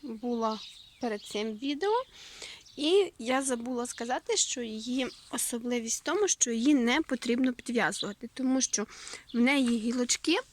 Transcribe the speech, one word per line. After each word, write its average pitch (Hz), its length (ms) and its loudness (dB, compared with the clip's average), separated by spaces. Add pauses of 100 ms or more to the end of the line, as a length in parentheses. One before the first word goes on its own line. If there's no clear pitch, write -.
була 226 580 -4 (400)
перед 214 220 -4
цим 214 300 -4
відео. 294 520 0 (720)
І 349 420 2
я 254 240 0
забула 247 440 -2
сказати, 254 500 -4
що - 260 0
її 233 460 -4 (220)
особливість 240 720 -2
в - 40 -20
тому, 370 240 2
що - 220 2
її 233 240 4
не 247 260 4
потрібно 247 520 0
підв'язувати, 220 840 -2
тому 262 260 2
що 214 260 0 (480)
в 233 40 2
неї 240 400 4
гілочки 247 580 0 (160)